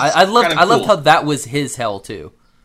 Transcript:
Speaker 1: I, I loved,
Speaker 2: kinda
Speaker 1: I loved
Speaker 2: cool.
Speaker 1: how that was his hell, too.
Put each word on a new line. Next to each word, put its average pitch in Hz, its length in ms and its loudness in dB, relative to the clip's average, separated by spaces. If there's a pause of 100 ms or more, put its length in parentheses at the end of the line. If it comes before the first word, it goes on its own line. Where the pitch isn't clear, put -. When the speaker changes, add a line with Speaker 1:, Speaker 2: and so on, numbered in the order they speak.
(160)
Speaker 1:
I, 165 60 4
I - 20 6
loved, 233 240 2
Speaker 2:
kinda 170 140 0
Speaker 1:
I 180 40 4
loved 226 200 2
Speaker 2:
cool. 214 100 2
Speaker 1:
how 156 80 -6
that 139 220 4
was 147 200 -4
his 131 300 -6
hell, 104 240 -6
too. 92 320 -14 (340)